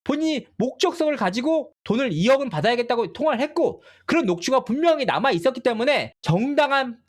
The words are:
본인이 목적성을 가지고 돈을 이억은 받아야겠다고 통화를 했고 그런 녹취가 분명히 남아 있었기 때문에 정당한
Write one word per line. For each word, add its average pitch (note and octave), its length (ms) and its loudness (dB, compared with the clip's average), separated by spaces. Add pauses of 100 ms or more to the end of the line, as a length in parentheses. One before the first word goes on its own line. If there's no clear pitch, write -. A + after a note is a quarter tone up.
본인이 D4+ 440 -2 (100)
목적성을 D4+ 600 0
가지고 B3 560 -2 (120)
돈을 B3 260 0
이억은 B3 380 2
받아야겠다고 A#3 640 -2
통화를 C#4 280 0
했고 D4+ 420 -2 (240)
그런 - 180 2
녹취가 A#3+ 400 0
분명히 D4 400 2
남아 F#3+ 280 0
있었기 B3 280 0
때문에 A#3 640 0
정당한 C4+ 760 0 (120)